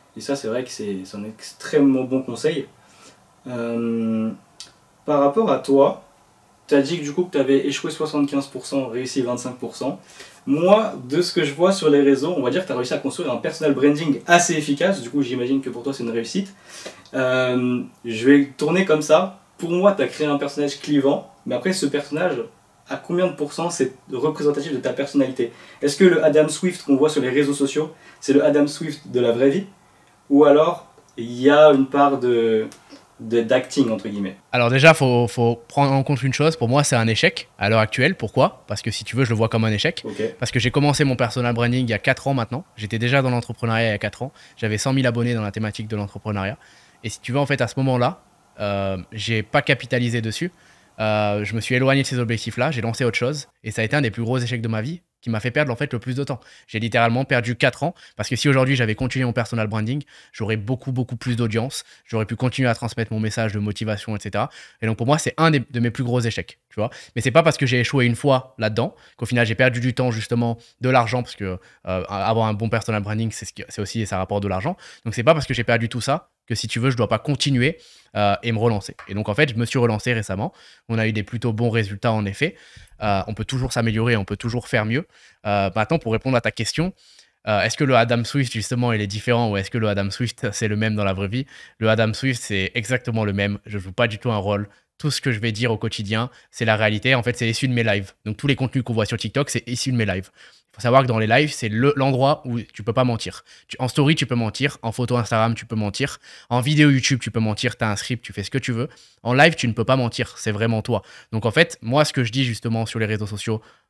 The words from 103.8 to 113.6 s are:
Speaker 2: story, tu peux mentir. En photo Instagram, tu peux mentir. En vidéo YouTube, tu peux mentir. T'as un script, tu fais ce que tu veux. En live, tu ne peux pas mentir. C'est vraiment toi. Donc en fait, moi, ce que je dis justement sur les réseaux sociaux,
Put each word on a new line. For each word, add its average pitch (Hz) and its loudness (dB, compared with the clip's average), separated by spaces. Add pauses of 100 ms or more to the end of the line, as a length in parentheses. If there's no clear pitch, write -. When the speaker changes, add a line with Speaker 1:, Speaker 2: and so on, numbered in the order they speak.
Speaker 2:
story, 147 4
tu 135 -2
peux 127 -4
mentir. 120 -2
En 113 -4
photo 123 -2
Instagram, 113 2
tu - -10
peux 113 -8
mentir. 110 -4 (320)
En 120 2
vidéo 151 4
YouTube, 131 2
tu - -8
peux 113 -2
mentir. 110 -2
T'as 110 -2
un 101 -2
script, - -6
tu - -18
fais 101 -6
ce - -12
que 135 -4
tu 127 -4
veux. 120 -4 (340)
En 117 -2
live, 151 6
tu 127 -2
ne 113 0
peux 113 -2
pas 131 4
mentir. 120 -2
C'est - -4
vraiment 110 0
toi. 110 -2 (300)
Donc 113 -2
en 110 2
fait, 165 2
moi, 131 2
ce - -2
que 131 0
je 110 -4
dis 135 0
justement 113 -2
sur 113 -6
les 110 0
réseaux 107 -4
sociaux, 107 -6 (280)